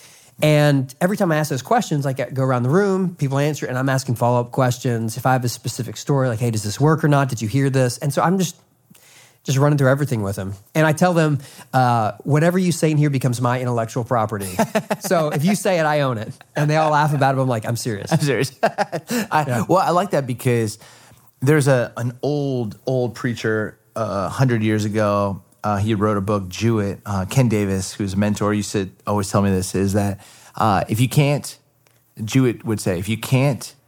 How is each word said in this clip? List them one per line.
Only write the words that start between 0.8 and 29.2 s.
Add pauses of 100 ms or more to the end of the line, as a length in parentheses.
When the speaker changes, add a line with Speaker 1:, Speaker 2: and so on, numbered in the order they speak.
Speaker 1:
every
time
I
ask
those
questions,
like,
I
go
around
the
room,
people
answer,
and
I'm
asking
follow-up
questions.
If
I
have
a
specific
story,
like,
"Hey,
does
this
work
or
not?
Did
you
hear
this?"
And
so
I'm
just, (880)
just
running
through
everything
with
them. (220)
And
I
tell
them, (340)
uh, (120)
"Whatever
you
say
in
here
becomes
my
intellectual
property."
Speaker 2:
<laughs> (340)
Speaker 1:
So
if
you
say
it,
I
own
it. (240)
And
they
all
laugh
about
it,
but
I'm
like,
"I'm
serious."
Speaker 2:
I'm
serious.
<laughs>
I,
Speaker 1:
Yeah.
Speaker 2:
well,
I
like
that
because (600)
there's
a,
an
old, (100)
old
preacher, (160)
uh,
a
hundred
years
ago. (200)
Uh,
he
wrote
a
book,
Jewett.
Uh,
Ken
Davis,
who's
a
mentor,
used
to (180)
always